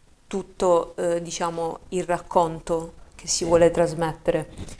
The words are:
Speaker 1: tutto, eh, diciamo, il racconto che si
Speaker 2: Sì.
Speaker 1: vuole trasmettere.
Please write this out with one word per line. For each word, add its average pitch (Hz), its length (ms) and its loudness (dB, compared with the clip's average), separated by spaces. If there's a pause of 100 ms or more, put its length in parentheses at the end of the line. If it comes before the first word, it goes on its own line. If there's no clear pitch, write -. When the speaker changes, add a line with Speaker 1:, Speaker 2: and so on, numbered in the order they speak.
(280)
Speaker 1:
tutto, 180 680 0
eh, 170 260 -2
diciamo, 165 580 -6 (100)
il 180 160 -2
racconto 165 880 -2 (220)
che - 120 -20
si - 120 -2
Speaker 2:
Sì. 175 60 -2
Speaker 1:
vuole 170 240 8
trasmettere. 160 800 -2 (320)